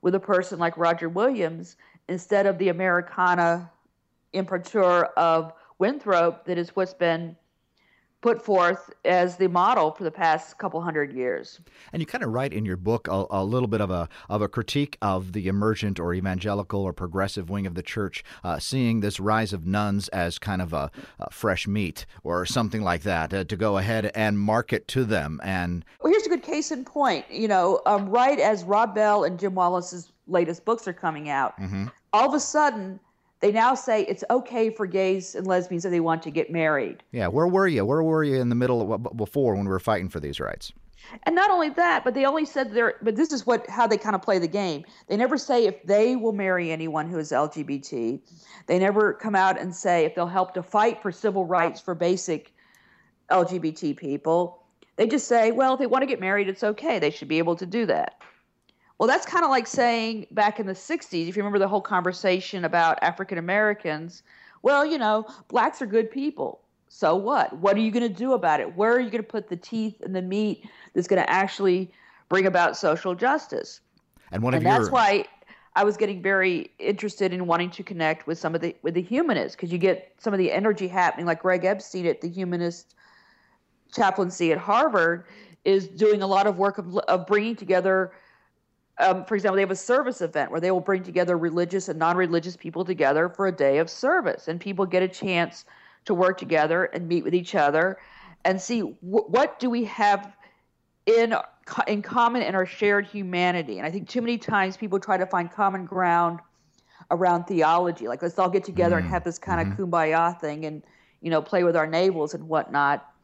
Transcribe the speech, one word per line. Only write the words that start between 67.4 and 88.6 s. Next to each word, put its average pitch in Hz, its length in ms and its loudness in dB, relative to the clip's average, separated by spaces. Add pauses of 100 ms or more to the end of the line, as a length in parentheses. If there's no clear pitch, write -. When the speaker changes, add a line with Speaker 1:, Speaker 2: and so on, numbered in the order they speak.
Speaker 1:
What 196 180 2
are 214 60 2
you 220 100 0
gonna 240 160 0
do 220 260 -2
about 170 280 2
it? 170 160 -6
Where 214 160 2
are 247 60 4
you 240 100 -2
gonna 220 140 -4
put 214 260 -8
the 175 80 -6
teeth 220 440 -6
and 190 140 -6
the 185 60 -2
meat 196 480 -2 (240)
that's 170 140 0
gonna 185 200 2
actually 190 640 0 (380)
bring 190 160 4
about 175 320 2
social 175 380 0
justice?" - 640 -2 (500)
Speaker 2:
And 107 120 -4
one 123 100 2
of 165 60 2
Speaker 1:
And 156 80 2
that's 220 160 6
Speaker 2:
your 196 80 0
Speaker 1:
why 214 340 4 (500)
I 202 80 4
was 208 140 2
getting 196 240 -2
very 185 560 2
interested 196 560 -2
in 180 140 -4
wanting 175 240 0
to 185 120 -14
connect 165 440 -2
with 165 100 -4
some 160 160 -4
of 165 80 -2
the, 170 220 -6
with 170 100 -2
the 175 80 0
humanists, 220 540 -2
'cause 170 160 -8
you 175 80 -2
get 185 400 0
some 214 140 -2
of 196 40 0
the 185 140 2
energy 190 360 0
happening, 175 380 0
like 165 160 -2
Greg 185 240 2
Epstein 190 400 -2
at 160 160 0
the 170 80 -6
Humanist 175 640 -6 (960)
Chaplaincy 180 640 0
at 147 60 -2
Harvard 202 640 2 (400)
is 196 220 2
doing 208 340 2
a 190 60 -2
lot 196 200 4
of 196 100 0
work 196 200 0
of, 180 220 -8
of 180 260 0
bringing 208 300 0
together, 185 560 0 (880)